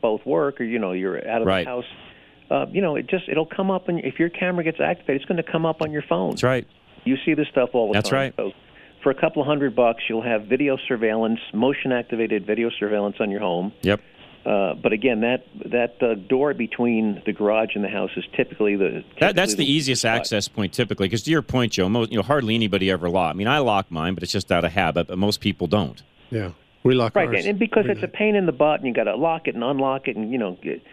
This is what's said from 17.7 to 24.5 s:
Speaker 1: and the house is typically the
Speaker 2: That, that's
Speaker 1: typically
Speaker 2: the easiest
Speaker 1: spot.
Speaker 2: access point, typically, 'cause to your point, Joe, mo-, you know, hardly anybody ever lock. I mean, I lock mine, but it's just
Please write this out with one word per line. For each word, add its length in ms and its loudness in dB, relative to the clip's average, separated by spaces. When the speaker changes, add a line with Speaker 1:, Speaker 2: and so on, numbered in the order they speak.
Speaker 1:
and 80 -2
the 40 -4
house 280 -4
is 80 -6
typically 380 0
the 300 0
Speaker 2:
That, 160 4
that's 160 2
Speaker 1:
typically 140 0
Speaker 2:
the 60 2
easiest 300 2
Speaker 1:
spot. 140 2
Speaker 2:
access 320 -2
point, 240 -4
typically, 360 0
'cause 140 -2
to 80 -2
your 120 2
point, 300 0
Joe, 160 2
mo-, 220 2
you 60 -4
know, 60 4
hardly 340 2
anybody 340 2
ever 180 0
lock. 260 2
I 20 -8
mean, 100 -2
I 140 4
lock 300 2
mine, 240 -2
but 100 -6
it's 80 -6
just 180 -4